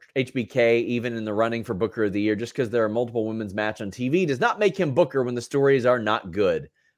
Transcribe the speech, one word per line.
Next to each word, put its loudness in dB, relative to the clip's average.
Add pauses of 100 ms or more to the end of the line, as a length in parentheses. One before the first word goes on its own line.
(140)
H -2
B -2
K 4
even -2
in -6
the -4
running 0
for -4
Booker -2
of 0
the -2
Year? 2
Just -8
'cause -2
there 2
are 0
multiple -2
women's -6
match -4
on -6
T -6
V 0
does -2
not 0
make 2
him -2
Booker 2
when -2
the -4
stories 2
are 4
not -2
good. 0 (300)